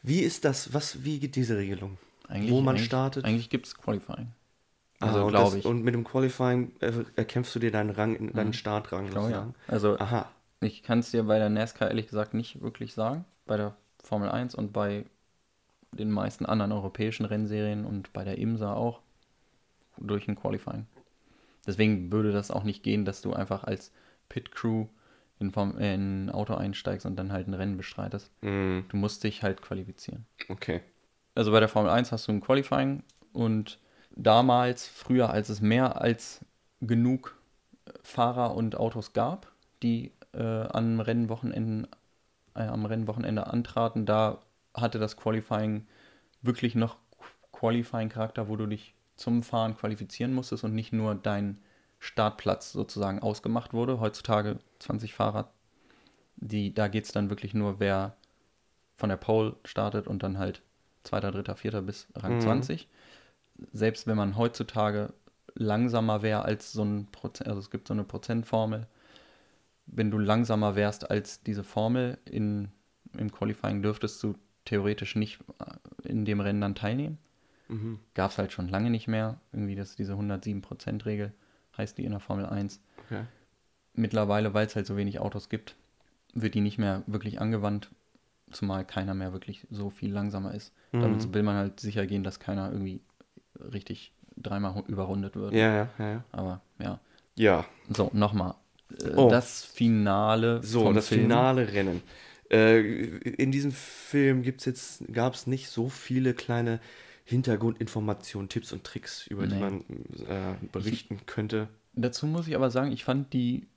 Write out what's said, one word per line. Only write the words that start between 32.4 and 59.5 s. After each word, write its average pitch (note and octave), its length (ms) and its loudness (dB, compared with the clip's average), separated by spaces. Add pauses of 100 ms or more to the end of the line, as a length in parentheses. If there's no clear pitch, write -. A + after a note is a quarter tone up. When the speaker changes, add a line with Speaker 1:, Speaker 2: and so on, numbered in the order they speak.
Speaker 2:
Qualifying C#3 600 2 (300)
und A2 460 0 (320)
damals, B2 800 6
früher, B2 420 4
als G#2+ 180 2
es G#2 140 -4
mehr A#2+ 400 4
als - 420 0 (380)
genug A#2+ 580 2 (600)
Fahrer A#2+ 520 0
und A2+ 220 -2
Autos A2+ 380 -2
gab, C3+ 360 -2 (320)
die, A#2 300 0 (200)
äh, B2 100 -6
an A2+ 580 0
Rennwochenenden, A2+ 840 -2 (680)
äh, A2 80 -4
am A2 220 -2
Rennwochenende A2 600 -2
antraten, A#2 580 0
da G#2+ 380 2 (320)
hatte A2+ 240 -2
das G#2+ 180 -2
Qualifying G#2+ 680 -2 (560)
wirklich A#2+ 320 0
noch A2+ 220 2 (560)
Qualifying-Charakter, A2+ 960 -2
wo G#2+ 80 -2
du G#2+ 100 -2
dich G#2+ 280 -8 (220)
zum A#2 260 0
Fahren A2+ 340 -2
qualifizieren A2 580 -4
musstest B2+ 280 -4
und A2 120 -2
nicht A2 180 -4
nur G#2+ 240 0
dein G2+ 420 -2 (400)
Startplatz - 720 -2
sozusagen G2 480 -4
ausgemacht A2 540 -2
wurde. A#2+ 260 0
Heutzutage G#2+ 600 0 (180)
zwanzig A2 360 -6
Fahrer, G#2+ 360 0 (840)
die, G#2 360 -2
da G#2+ 140 0
geht's G#2 240 -2
dann G#2 180 0
wirklich G2+ 260 -6
nur, G2+ 260 0
wer G2 340 0 (840)
von G#2+ 120 0
der F#2+ 80 2
Pole A2 480 2